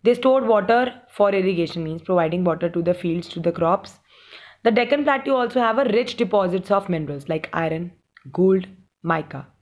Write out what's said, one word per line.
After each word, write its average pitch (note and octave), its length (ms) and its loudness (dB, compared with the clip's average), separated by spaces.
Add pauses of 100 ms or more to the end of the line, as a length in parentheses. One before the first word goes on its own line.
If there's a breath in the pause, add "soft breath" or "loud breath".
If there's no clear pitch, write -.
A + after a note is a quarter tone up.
They A#3+ 100 4
stored C4 320 2
water A3+ 480 2 (160)
for G3+ 240 2
irrigation, F3 500 -2
means D#3+ 200 -8
providing F3 400 0
water F3 260 0
to E3+ 140 -4
the F3 100 0
fields, F3 360 -4
to - 100 -10
the E3+ 120 0
crops. E3+ 480 -2 (640 loud breath)
The A#3 60 4
Deccan B3 360 2
Plateau C4+ 320 0
also B3 220 0
have A3+ 200 2
a C#4 60 2
rich A3+ 320 -2
deposits F#3+ 520 0
of G3 180 0
minerals D3 420 -6
like D#3+ 220 -4
iron, D#3+ 420 -4 (380)
gold, F#3+ 360 2 (340)
mica. D#3 460 -6 (140)